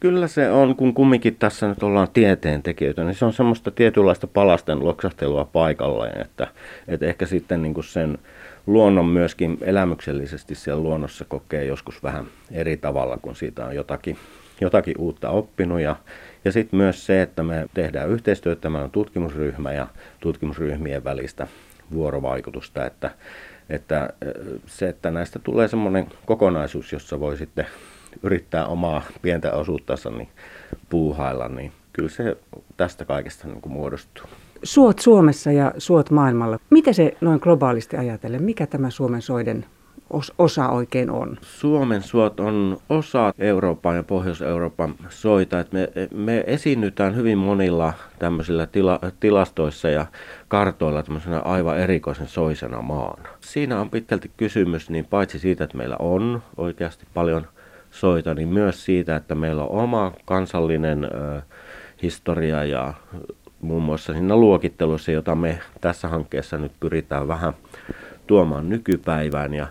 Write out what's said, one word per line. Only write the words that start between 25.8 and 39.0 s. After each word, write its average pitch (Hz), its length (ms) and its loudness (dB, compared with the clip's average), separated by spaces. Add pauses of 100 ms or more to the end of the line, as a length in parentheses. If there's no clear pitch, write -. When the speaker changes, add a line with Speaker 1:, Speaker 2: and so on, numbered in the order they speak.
Speaker 1:
kokonaisuus, 85 680 0
jossa 76 280 -8
voi 73 160 -4
sitten 73 300 -8 (560)
yrittää 90 440 -2
omaa 82 360 -4 (200)
pientä 85 300 -2
osuuttansa 73 580 -6
niin 57 180 -12 (600)
puuhailla, 71 600 -2
niin 65 240 -12 (200)
kyllä 80 160 -6
se 113 280 -6 (400)
tästä - 280 -4
kaikesta - 440 -8
niin - 120 -14
kuin - 120 -12
muodostuu. 71 520 -10 (380)
Speaker 2:
Suot 240 360 6
Suomessa 160 540 6
ja 143 260 4
suot 160 320 4
maailmalla. 120 480 2 (120)
Mitä 311 220 8
se 175 280 4
noin 165 220 4
globaalisti 135 540 2
ajatellen, 120 460 -4
mikä 202 240 -2
tämä 135 240 -2
Suomen 120 320 -2